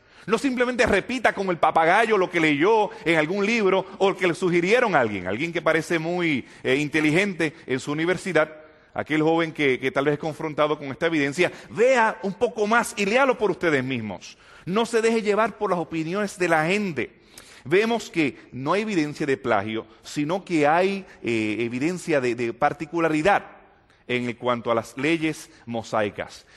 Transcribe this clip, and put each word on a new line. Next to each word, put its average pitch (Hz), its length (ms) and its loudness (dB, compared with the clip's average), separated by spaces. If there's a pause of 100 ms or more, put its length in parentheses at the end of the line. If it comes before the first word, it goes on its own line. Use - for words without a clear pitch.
(260)
No 208 100 0
simplemente 247 480 0
repita 220 500 2
como 196 160 -2
el 175 60 0
papagayo 185 640 4
lo 180 120 0
que 175 80 0
leyó 170 520 4 (160)
en 165 100 4
algún 185 300 0
libro 196 400 2 (100)
o 190 180 2
que 180 120 -4
le 165 80 2
sugirieron 185 600 2
a 143 60 6
alguien, 104 260 -2
alguien 156 280 -4
que 170 80 -2
parece 160 360 0
muy, 165 460 -2 (180)
eh, 131 140 2
inteligente 156 800 0 (120)
en 127 140 -4
su 143 120 -8
universidad, 165 640 2 (380)
aquel 151 300 -2
joven 165 300 2
que, 135 280 0
que 131 100 -2
tal 139 140 0
vez 147 100 2
es 147 60 -6
confrontado 151 580 -2
con 143 100 -12
esta 135 180 -4
evidencia, 151 440 0 (200)
vea 220 520 2
un 196 120 -4
poco 214 320 -2
más 226 320 0
y 202 80 0
léalo 247 320 2
por 208 120 0
ustedes 156 320 0
mismos. 113 540 -8 (300)
No 202 180 0
se 220 160 0
deje 226 220 2
llevar 208 340 0
por 208 140 -2
las 180 80 2
opiniones 165 600 -4
de 180 100 0
la 160 180 4
gente. 180 560 -2 (420)
Vemos 220 460 0
que 151 420 -4
no 135 220 -2
hay 208 80 0
evidencia 165 420 -2
de 135 140 0
plagio, 110 480 -2 (160)
sino 165 420 -4
que 151 220 2
hay, 190 400 2 (160)
eh, 110 380 -2
evidencia 143 600 -2
de, 123 140 0
de 117 180 -4
particularidad 156 920 0 (600)
en 123 280 -2
cuanto 120 360 -2
a 117 40 4
las 113 240 -4
leyes 156 520 -2 (140)
mosaicas. 110 800 -6 (100)